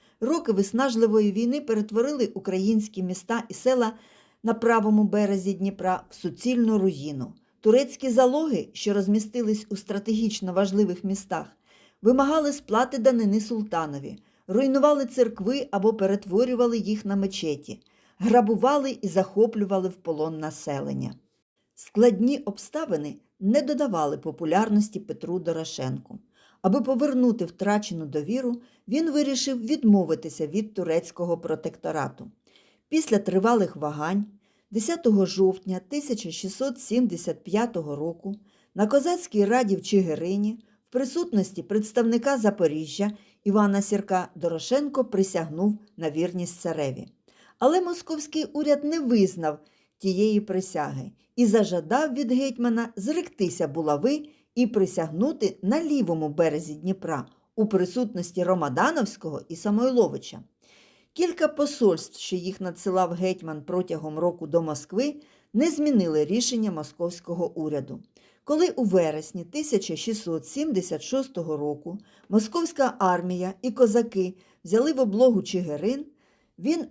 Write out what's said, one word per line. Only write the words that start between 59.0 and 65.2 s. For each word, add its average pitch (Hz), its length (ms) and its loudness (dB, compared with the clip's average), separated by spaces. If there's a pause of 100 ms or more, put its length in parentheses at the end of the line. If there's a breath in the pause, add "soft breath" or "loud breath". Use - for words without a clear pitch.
і 165 80 -12
Самойловича. 214 840 0 (720 soft breath)
Кілька 330 360 0
посольств, 277 720 0
що - 160 -6
їх 185 240 -6
надсилав 185 520 -2
гетьман 170 500 -4
протягом 160 560 -4
року 170 280 -2
до 151 160 2
Москви, 196 520 -4 (380 loud breath)